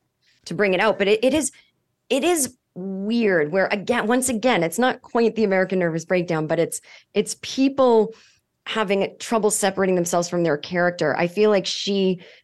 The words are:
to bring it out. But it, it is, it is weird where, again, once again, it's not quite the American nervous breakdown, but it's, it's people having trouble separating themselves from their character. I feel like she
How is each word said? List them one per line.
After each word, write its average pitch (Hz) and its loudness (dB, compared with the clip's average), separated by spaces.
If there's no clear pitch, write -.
to 170 -8
bring 196 0
it 180 0
out. 214 2
But 202 0
it, 214 2
it 254 4
is, 311 -2
it 269 -2
is 311 0
weird 190 0
where, 190 2
again, 208 -2
once 254 0
again, 214 0
it's - -4
not 254 -2
quite 233 0
the 220 0
American 190 0
nervous 165 -2
breakdown, 170 -2
but 165 0
it's, 160 -2
it's 214 -2
people 262 2
having 196 -2
trouble 214 0
separating 196 0
themselves 175 0
from 175 -2
their 156 2
character. 175 0
I 170 0
feel 214 2
like 196 2
she 190 -2